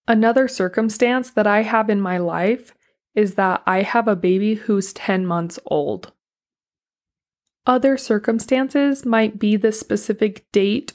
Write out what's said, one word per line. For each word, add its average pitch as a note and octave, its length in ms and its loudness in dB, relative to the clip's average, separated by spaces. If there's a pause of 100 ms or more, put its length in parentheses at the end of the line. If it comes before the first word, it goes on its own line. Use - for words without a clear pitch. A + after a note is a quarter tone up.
Another A#3 400 4
circumstance A3+ 840 0
that G#3 160 0
I G#3 160 2
have A3 260 0
in G#3 100 2
my F3+ 200 -2
life F3 540 -2 (420)
is G#3 200 0
that F#3+ 320 0
I F#3 140 2
have A3 260 0
a G#3 80 2
baby F#3+ 380 2
who's G#3 400 -2
ten F#3 320 -2
months E3+ 400 -4
old. C#3+ 480 -4 (1500)
Other C4 320 2
circumstances C4 1080 -2
might A3 320 0
be G#3 180 2
the G#3+ 160 2
specific G#3+ 800 -4
date G3+ 440 0